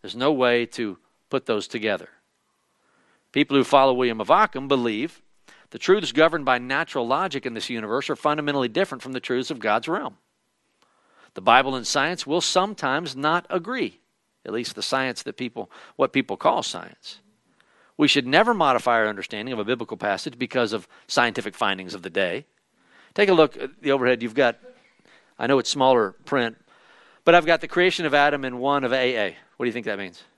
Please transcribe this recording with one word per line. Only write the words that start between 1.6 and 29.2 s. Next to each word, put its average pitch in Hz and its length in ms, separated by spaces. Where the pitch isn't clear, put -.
together. 104 440
People 139 240
who 131 80
follow 135 300
William 120 260
of 104 100
Ockham 160 380
believe 120 540
the - 80
truths 180 340
governed 156 320
by 127 140
natural 135 480
logic 139 400
in 117 80
this 110 160
universe 117 400
are 131 60
fundamentally 147 520
different 131 340
from 131 100
the 123 80
truths 127 300
of 135 80
God's 107 300
realm. 190 300
The - 80
Bible 131 340
and 120 120
science 156 400
will 156 160
sometimes 165 760
not 160 320
agree, 185 520
at 98 80
least 113 220
the 104 80
science 131 400
that - 160
people, 120 320
what 135 160
people 131 240
call - 260
science. - 580
We 151 100
should 131 200
never 196 260
modify 127 440
our 107 120
understanding 107 460
of 110 40
a 104 60
biblical 117 320
passage 104 420
because 117 360
of 101 120
scientific 113 480
findings 95 400
of 90 80
the 92 80
day. 95 340
Take 202 160
a - 20
look 160 240
at 135 240
the 127 120
overhead. 127 300
You've 113 120
got, 123 240
I 113 80
know 135 120
it's - 120
smaller 127 420
print, 120 320
but 170 100
I've 165 120
got 165 160
the 165 60
creation 180 360
of 139 80
Adam 143 320
and 123 160
one 139 240
of 120 80
A 127 240
A. 98 200